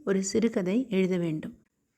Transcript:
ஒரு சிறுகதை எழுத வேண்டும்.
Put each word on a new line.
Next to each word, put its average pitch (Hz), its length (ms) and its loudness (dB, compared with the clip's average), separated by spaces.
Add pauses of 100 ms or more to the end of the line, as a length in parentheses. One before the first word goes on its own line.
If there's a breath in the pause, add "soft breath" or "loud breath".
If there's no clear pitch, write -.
ஒரு 190 180 2
சிறுகதை 220 680 0
எழுத 185 300 2
வேண்டும். 160 400 -4 (400)